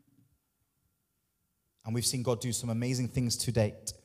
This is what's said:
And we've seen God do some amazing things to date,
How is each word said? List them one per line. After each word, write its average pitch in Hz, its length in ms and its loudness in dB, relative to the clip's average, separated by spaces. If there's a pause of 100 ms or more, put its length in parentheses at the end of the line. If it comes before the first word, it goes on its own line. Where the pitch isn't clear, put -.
(1800)
And 113 100 -2
we've 120 100 2
seen 127 180 0
God 117 200 2
do 123 100 -2
some 120 160 -2
amazing 120 400 0
things 120 300 0
to - 120 -2
date, 110 440 0 (100)